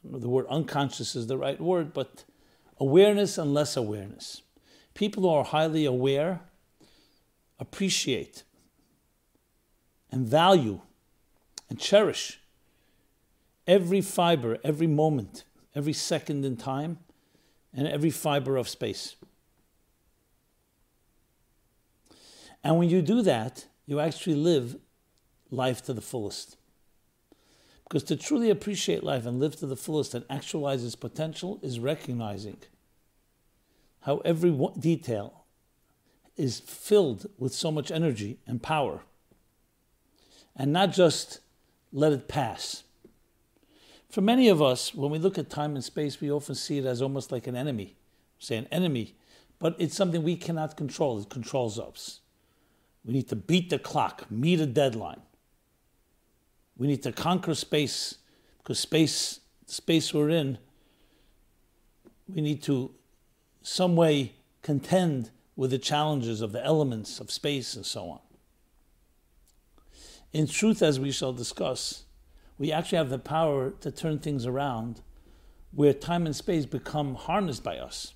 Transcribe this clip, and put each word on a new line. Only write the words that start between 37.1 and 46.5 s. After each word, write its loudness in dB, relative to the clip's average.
with -4
so -2
much -4
energy -2
and -6
power. -2
And 0
not 2
just 4
let 4
it -4
pass. -6
For 0
many 6
of 8
us, 2
when -2
we -4
look 0
at -6
time -4
and -6
space, -6
we -2
often -4